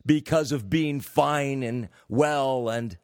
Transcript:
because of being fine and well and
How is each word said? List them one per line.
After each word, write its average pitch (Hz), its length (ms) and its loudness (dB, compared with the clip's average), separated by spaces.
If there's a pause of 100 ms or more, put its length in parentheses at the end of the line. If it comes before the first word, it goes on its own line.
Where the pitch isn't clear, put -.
because 151 480 2
of 110 160 -6
being 147 320 0
fine 143 640 0
and 117 260 -6 (180)
well 135 600 2
and 113 340 -4